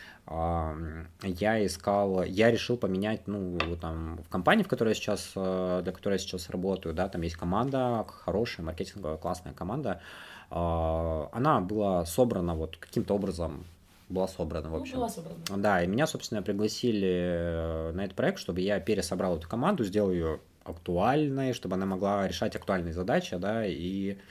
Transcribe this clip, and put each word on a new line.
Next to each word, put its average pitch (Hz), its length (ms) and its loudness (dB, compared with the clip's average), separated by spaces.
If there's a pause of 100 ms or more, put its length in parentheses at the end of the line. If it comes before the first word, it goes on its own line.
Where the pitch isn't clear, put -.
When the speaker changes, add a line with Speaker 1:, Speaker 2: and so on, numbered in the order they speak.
(280)
Speaker 1:
Ам, 82 800 -2 (160)
я 101 420 2
искал, 95 600 2
я 110 260 6
решил 117 260 2
поменять, 101 520 0
ну, 95 280 -2 (120)
вот 85 120 -4
там, 82 440 -4
в - 40 -20
компании, 170 360 4
в - 40 -6
которой 117 200 2
я 107 80 4
сейчас, - 400 -2
э, 92 480 0
для 90 80 -2
которой 101 220 0
я 95 40 4
сейчас - 320 -6
работаю, 90 460 -2
да, 92 120 2
там 87 140 -4
есть 85 140 -2
команда, 120 720 0
хорошая, 90 580 -2
маркетинговая, 82 520 -6
классная 87 360 -4
команда. 110 460 -4 (500)
А, 82 800 0
она 127 280 4
была 95 460 2
собрана 95 500 2
вот - 200 -4
каким-то - 380 -2
образом, 85 520 -2 (420)
была 92 180 0
собрана, 80 420 -4
в 80 40 -6
Speaker 2:
Ну, 82 80 -2
Speaker 1:
общем. - 160 -8
Speaker 2:
была 240 120 0
собрана. 165 300 -10 (180)
Speaker 1:
Да, 101 280 4
и - 20 2
меня, 117 220 2
собственно, 110 340 -6
пригласили, 104 640 2
э, 85 840 0
на 92 120 -4
этот 95 120 -8
проект, 196 240 2
чтобы 90 220 -4
я 196 180 0
пересобрал 95 560 0
эту 78 120 -8
команду, 135 360 0
сделал 98 260 2
ее 82 300 0 (240)
актуальной, 131 880 0
чтобы 92 240 -4
она 95 100 0
могла 98 400 2
решать 104 300 -2
актуальные 87 380 -2
задачи, 107 420 0
да, 107 280 0
и 95 520 -2 (140)